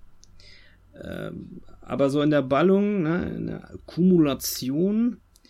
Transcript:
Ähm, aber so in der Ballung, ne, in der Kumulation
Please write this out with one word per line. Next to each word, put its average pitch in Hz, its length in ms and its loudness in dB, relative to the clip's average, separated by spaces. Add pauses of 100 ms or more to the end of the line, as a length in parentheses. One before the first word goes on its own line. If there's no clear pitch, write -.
(1000)
Ähm, - 600 -14 (220)
aber 135 280 0
so 147 120 0
in 151 80 2
der 147 120 2
Ballung, 190 600 2
ne, 160 340 -2
in - 100 -6
der 50 240 -10 (160)
Kumulation 175 1300 0 (320)